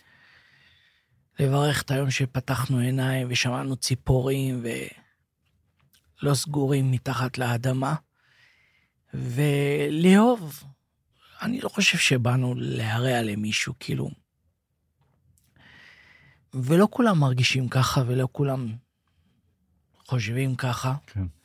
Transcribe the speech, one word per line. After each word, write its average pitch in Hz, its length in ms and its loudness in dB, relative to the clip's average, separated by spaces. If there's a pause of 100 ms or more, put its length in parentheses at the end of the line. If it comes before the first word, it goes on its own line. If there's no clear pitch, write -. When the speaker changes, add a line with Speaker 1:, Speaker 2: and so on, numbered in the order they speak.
(1400)
Speaker 1:
לברך 143 420 2
את - 100 -8
היום 135 200 0
שפתחנו 131 680 -2
עיניים 131 500 0
ושמענו 127 460 -2
ציפורים 131 880 0
ולא - 1700 -8
סגורים 135 580 0
מתחת 123 460 -2
לאדמה, 127 580 -2 (1160)
ולאהוב. 147 1500 2 (800)
אני - 200 -4
לא - 80 -6
חושב 190 280 0
שבאנו 127 600 2
להרע 123 640 -2
למישהו, 107 580 -4
כאילו. - 320 -6 (2500)
ולא 151 380 4
כולם 214 280 4
מרגישים 127 500 2
ככה, 131 380 2
ולא 127 240 0
כולם 131 440 -2 (1300)
חושבים 123 500 -2
ככה. 127 400 -2 (120)
Speaker 2:
כן. 98 180 -6 (200)